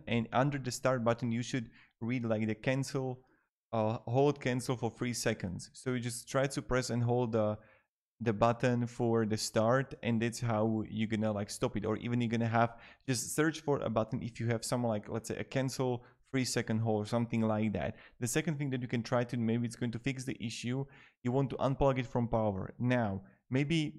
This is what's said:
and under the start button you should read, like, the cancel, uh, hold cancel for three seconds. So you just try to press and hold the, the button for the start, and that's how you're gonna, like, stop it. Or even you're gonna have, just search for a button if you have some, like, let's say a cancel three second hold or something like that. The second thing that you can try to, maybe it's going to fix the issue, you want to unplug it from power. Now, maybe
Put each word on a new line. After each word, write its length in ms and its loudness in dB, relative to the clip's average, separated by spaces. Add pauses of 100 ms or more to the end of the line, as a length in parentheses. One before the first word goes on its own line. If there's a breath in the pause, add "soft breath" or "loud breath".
and 260 0
under 260 2
the 120 -6
start 320 0
button 300 0
you 100 0
should 280 -4 (300 loud breath)
read, 240 -2
like, 220 2
the 80 0
cancel, 640 -2 (540 soft breath)
uh, 340 2
hold 340 4
cancel 360 0
for 120 -2
three 240 -4
seconds. 600 -2
So 220 -4
you 40 0
just 300 -6
try 180 2
to 160 -4
press 280 0
and 120 0
hold 300 2
the, 260 2 (600 soft breath)
the 120 0
button 540 2
for 400 2
the 100 0
start, 580 2 (100)
and 180 2
that's 160 -2
how 500 0
you're 200 -2
gonna, 240 0
like, 180 -4
stop 260 -2
it. 80 -2
Or 120 0
even 240 -2
you're 100 0
gonna 160 2
have, 300 4 (320 loud breath)
just 260 -2
search 280 2
for 180 2
a 100 0
button 320 0
if 160 -8
you 80 -2
have 180 0
some, 220 -2
like, 220 -2
let's 180 -6
say 80 -4
a 80 -4
cancel 640 -2 (280 loud breath)
three 120 2
second 360 0
hold 240 2
or 20 -8
something 340 0
like 320 2
that. 220 -4 (240 loud breath)
The 80 -2
second 320 -2
thing 120 -4
that 120 -4
you 60 -6
can 120 -2
try 220 0
to, 140 -4
maybe 280 0
it's 120 -6
going 160 -4
to 60 -6
fix 260 -4
the 200 -8
issue, 400 -4 (380 loud breath)
you 80 0
want 200 2
to 60 -6
unplug 440 2
it 60 -2
from 200 0
power. 540 0
Now, 420 2 (260 loud breath)
maybe 500 0